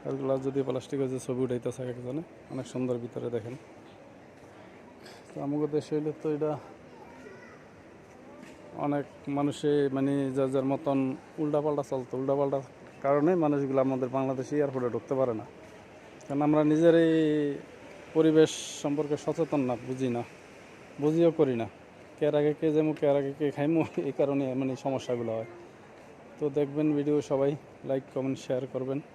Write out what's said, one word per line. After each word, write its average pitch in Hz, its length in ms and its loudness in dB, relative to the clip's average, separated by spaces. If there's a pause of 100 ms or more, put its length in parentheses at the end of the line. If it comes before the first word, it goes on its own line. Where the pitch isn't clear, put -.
গাছগুলা 135 300 -2 (120)
যদিও 135 220 0
প্লাস্টিকের, 135 440 -4
যে 131 140 -4
ছবি 127 200 -4
উঠাইতেছে 123 360 -4
এক 123 100 -6
একজনে, 123 300 -8 (300)
অনেক 131 220 -8
সুন্দর 127 200 -2 (100)
ভিতরে 123 320 -8
দেখেন। 117 180 -6 (1700)
তো - 80 -14 (100)
আমাদের 147 300 -2
দেশে - 200 -4
হইলে 151 160 -2 (100)
তো 156 140 -2
এটা 151 160 -2 (2250)
অনেক 143 200 -2 (320)
মানুষে, 143 320 0 (260)
মানে, 139 160 2 (240)
যার 135 180 2
যার 135 180 2
মতন 139 260 0 (440)
উল্টাপাল্টা 147 480 0
চলতো। 131 300 -4
উল্টাপাল্টা 139 380 0 (460)
কারণে 147 260 4 (140)
মানুষগুলো 139 420 2
আমাদের 131 300 0
বাংলাদেশে 131 400 -2
এয়ারপোর্টে 131 380 0
ঢুকতে 120 260 -2
পারে 123 200 2
না, - 40 -14 (840)
কারণ 143 220 -2
আমরা 151 120 6 (120)
নিজেরাই 165 380 8 (1040)
পরিবেশ 160 340 6 (320)
সম্পর্কে 147 420 -2
সচেতন 151 440 -2
না, 123 60 0 (120)
বুঝি 131 300 -4
না, 117 60 -4 (800)
বুঝিও 160 360 6
করি 135 220 4
না। 113 60 -4 (500)
কে - 120 -2
আর 147 120 2
আগে 151 200 4
কে 160 140 2
যাবো, 156 240 4
কে 156 120 0
আর 139 100 4
আগে 139 180 -2
কে 151 80 0 (100)
খাইমু, 156 240 2 (280)
এই 131 120 -6
কারণে, 139 240 2 (160)
মানে, 131 120 -2 (120)
সমস্যাগুলো 123 520 -2
হয়। 113 120 -6 (920)
তো 151 60 -4 (140)
দেখবেন 147 300 0 (100)
ভিডিও 147 180 2 (140)
সবাই, 139 200 2 (380)
লাইক, 135 160 -2 (100)
কমেন্ট, 131 300 -2
শেয়ার 127 180 -2 (120)
করবেন। 131 240 -4 (160)